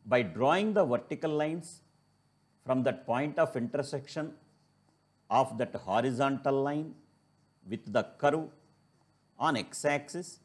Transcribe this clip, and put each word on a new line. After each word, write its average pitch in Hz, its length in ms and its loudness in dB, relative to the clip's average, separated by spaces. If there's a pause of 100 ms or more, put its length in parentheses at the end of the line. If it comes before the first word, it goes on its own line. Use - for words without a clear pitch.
by 123 160 4
drawing 147 500 2
the 196 120 4
vertical 147 460 -2
lines 156 520 -4 (800)
from 127 180 2
that 127 220 -2
point 139 340 -2
of 160 180 2
intersection 135 760 -4 (960)
of 117 300 2
that - 160 -2
horizontal 135 880 0
line 151 320 -4 (760)
with 104 240 -8
the 120 100 4 (160)
curve 151 300 2 (920)
on 143 180 2
x-axis. 143 880 -4